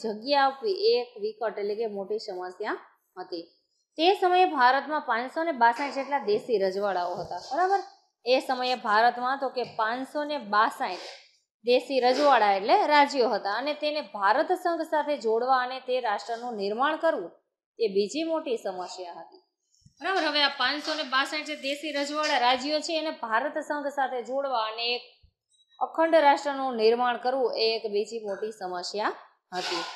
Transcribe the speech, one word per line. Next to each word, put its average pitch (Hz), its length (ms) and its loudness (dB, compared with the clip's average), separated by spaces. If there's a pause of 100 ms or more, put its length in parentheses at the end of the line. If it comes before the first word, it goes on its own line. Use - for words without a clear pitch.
જગ્યા 233 420 0
આપવી, 226 300 0 (160)
એ - 80 6
એક 240 240 -4
વિકટ 220 240 -4 (160)
એટલે 202 160 -4
કે 226 160 -2
મોટી 196 260 -6
સમસ્યા 185 560 -8 (420)
હતી. 180 280 -10 (520)
તે 330 180 4
સમયે 370 360 4
ભારતમાં 269 560 2
પાંચસો 254 400 -2
ને 330 140 -2
બાસઠ 240 360 2
જેટલા 269 300 -2
દેશી 208 360 2
રજવાડાઓ 185 580 -2
હતા, 180 240 -8
બરાબર? 370 360 0 (440)
એ 247 160 4
સમયે 254 420 -2
ભારતમાં 240 600 2
તો 254 60 -2
કે 247 160 -6 (140)
પાંચસો 262 500 -4
ને 294 80 -4 (160)
બાસઠ 214 540 0 (580)
દેશી 262 400 2
રજવાડા 254 540 6
એટલે 262 180 4 (100)
રાજ્યો 285 460 4
હતા 196 280 -2
અને 294 200 -2
તેને 302 320 -4
ભારત 226 400 2
સંઘ 339 380 -2
સાથે 294 340 0
જોડવા 247 380 2
અને 254 180 -8
તે 254 200 -2
રાષ્ટ્રનું 233 600 -4
નિર્માણ 262 420 0
કરવું 262 300 0 (460)
એ 214 160 0
બીજી 262 340 0
મોટી 311 280 -2
સમસ્યા 180 640 -10
હતી. - 240 -20 (520)
બરાબર, 349 340 -2
હવે 294 160 2
આ 277 160 0
પાંચસો 294 400 -2
ને 262 80 -8
બાસઠ 294 420 -2
જે 294 140 -8
દેશી 285 320 -6
રજવાડા 294 480 0
રાજ્યો 285 400 0
છે 320 160 -2
એને 311 160 -6
ભારત 262 440 -2
સંઘ 285 300 -4
સાથે 262 320 -2
જોડવા 254 460 -2
અને 233 240 -6
એક - 180 -8 (680)
અખંડ 320 440 2
રાષ્ટ્રનું 277 560 2
નિર્માણ 240 400 4
કરવું 254 420 0
એ - 80 2
એક 226 220 -2
બીજી 214 320 -2
મોટી 208 300 -6
સમસ્યા 196 600 -6 (400)
હતી. 185 320 -4 (100)